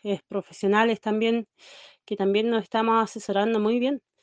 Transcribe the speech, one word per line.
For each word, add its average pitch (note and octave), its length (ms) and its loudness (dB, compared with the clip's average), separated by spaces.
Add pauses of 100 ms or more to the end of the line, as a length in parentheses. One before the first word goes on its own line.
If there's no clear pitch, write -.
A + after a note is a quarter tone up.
eh, G3+ 240 -4
profesionales G#3 720 0
también, A3+ 480 -2 (580)
que G#3 100 -6
también G3+ 340 0
nos A3+ 140 0
estamos A3+ 400 2
asesorando G#3+ 560 -2
muy A3+ 200 0
bien. C4+ 220 -2 (200)